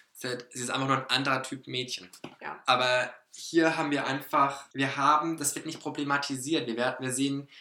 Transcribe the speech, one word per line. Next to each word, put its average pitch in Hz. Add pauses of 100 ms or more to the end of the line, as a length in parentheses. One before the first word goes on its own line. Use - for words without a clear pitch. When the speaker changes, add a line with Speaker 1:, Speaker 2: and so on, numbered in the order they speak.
(120)
Speaker 1:
Sie -
hat, 123
sie 123
ist 120
einfach 135
nur 135
ein 131
anderer 131
Typ -
Mädchen. 127 (320)
Speaker 2:
Ja. 147
Speaker 1:
Aber 127 (200)
hier 160
haben 151
wir 139
einfach, 143
wir 135
haben, 156
das 143
wird -
nicht 156
problematisiert. 143
Wir 113
werden, 127
wir 131
sehen 139 (120)